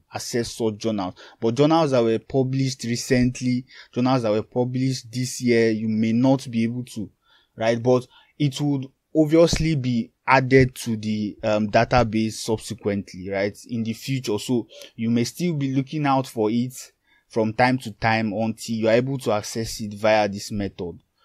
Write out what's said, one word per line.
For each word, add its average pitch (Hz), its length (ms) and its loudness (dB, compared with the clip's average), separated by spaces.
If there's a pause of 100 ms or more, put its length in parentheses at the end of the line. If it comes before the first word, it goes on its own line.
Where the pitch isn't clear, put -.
(140)
access 117 400 -4
such 110 240 -2
journals. 101 380 -4 (240)
But 117 160 0
journals 151 360 4
that 120 120 4
were 113 160 2
published 131 640 -2
recently, 123 840 0 (280)
journals 127 300 2
that 107 80 0
were 107 120 0
published 127 680 -2
this 123 320 -6
year, 117 300 4
you 110 160 -2
may 110 240 2
not 131 400 2
be 113 120 0
able 120 200 -4
to, 104 260 -10 (460)
right? 113 260 0
But 127 240 2 (320)
it 143 220 -2
would 143 280 -2 (280)
obviously 156 600 4
be 123 360 0 (180)
added 131 460 6
to 113 220 -4
the, 107 440 -4
um, 107 300 0
database 113 640 2
subsequently, 101 960 -6
right, 98 280 -2 (120)
in 117 120 -4
the 110 120 -4
future. 127 440 -4
So 120 300 -2 (280)
you 113 140 -2
may 117 140 2
still 170 300 -2
be 139 200 -2
looking 139 320 -2
out 135 220 0
for 107 240 -2
it 123 400 -4 (380)
from 110 240 -2
time 127 260 2
to 110 120 -10
time 110 420 -2
until 113 420 -4
you 110 140 0
are 113 60 6
able 131 240 0
to 123 120 -2
access 113 480 -4
it 104 140 -8
via 107 340 4
this 101 240 -8
method, 98 480 -6 (260)